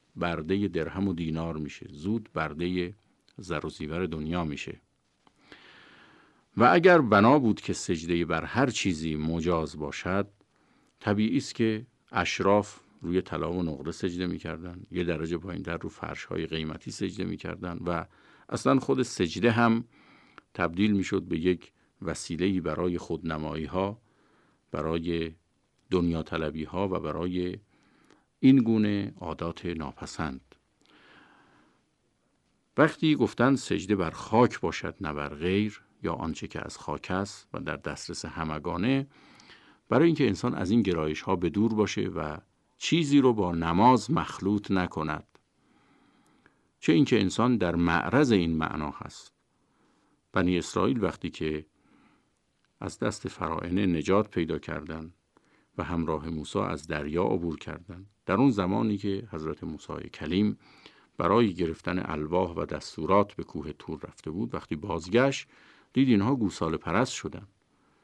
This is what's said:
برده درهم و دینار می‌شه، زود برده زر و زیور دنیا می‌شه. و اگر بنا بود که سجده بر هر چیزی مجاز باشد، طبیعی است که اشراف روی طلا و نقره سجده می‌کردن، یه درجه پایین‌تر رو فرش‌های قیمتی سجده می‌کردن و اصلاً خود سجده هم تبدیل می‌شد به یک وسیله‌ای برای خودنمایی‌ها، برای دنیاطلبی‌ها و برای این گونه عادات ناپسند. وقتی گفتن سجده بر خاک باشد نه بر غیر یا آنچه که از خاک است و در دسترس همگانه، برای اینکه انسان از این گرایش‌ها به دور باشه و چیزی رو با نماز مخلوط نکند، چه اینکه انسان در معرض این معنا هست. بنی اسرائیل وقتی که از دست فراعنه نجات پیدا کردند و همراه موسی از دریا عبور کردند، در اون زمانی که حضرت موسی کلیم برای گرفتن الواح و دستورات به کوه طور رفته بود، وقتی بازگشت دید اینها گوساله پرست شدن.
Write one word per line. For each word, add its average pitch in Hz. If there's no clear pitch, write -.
برده 85
درهم 85
و 95
دینار 82
می‌شه، 73
زود 101
برده 87
زر 85
و 80
زیور 78
دنیا 80
می‌شه. -
و 120
اگر 175
بنا 113
بود 113
که -
سجده 85
بر 80
هر 127
چیزی 80
مجاز 80
باشد، 90
طبیعی 107
است -
که 110
اشراف 98
روی 87
طلا 80
و 90
نقره 73
سجده 90
می‌کردن، 87
یه 90
درجه 82
پایین‌تر 85
رو -
فرش‌های -
قیمتی 80
سجده 95
می‌کردن 87
و 87
اصلاً 131
خود 131
سجده 95
هم 117
تبدیل 90
می‌شد 95
به 87
یک 87
وسیله‌ای 87
برای 85
خودنمایی‌ها، 82
برای 82
دنیاطلبی‌ها 82
و 90
برای 90
این 131
گونه 107
عادات 85
ناپسند. 78
وقتی 156
گفتن 127
سجده 92
بر 90
خاک -
باشد 82
نه 76
بر 73
غیر 92
یا 85
آنچه 80
که -
از -
خاک -
است 95
و -
در 78
دسترس 73
همگانه، 85
برای 127
اینکه 151
انسان 123
از 92
این 117
گرایش‌ها 85
به 87
دور 107
باشه 107
و 82
چیزی 143
رو 127
با 95
نماز 90
مخلوط 95
نکند، 80
چه -
اینکه 131
انسان 110
در 90
معرض 87
این 85
معنا 78
هست. -
بنی 90
اسرائیل 101
وقتی 85
که 78
از 98
دست -
فراعنه 87
نجات 92
پیدا 82
کردند 80
و 92
همراه 80
موسی 78
از 90
دریا 78
عبور 85
کردند، 87
در 92
اون 131
زمانی 104
که 98
حضرت 78
موسی 76
کلیم 90
برای 101
گرفتن 87
الواح 82
و 82
دستورات 80
به 82
کوه 76
طور 80
رفته -
بود، 101
وقتی 82
بازگشت 92
دید 135
اینها 117
گوساله 85
پرست 95
شدن. -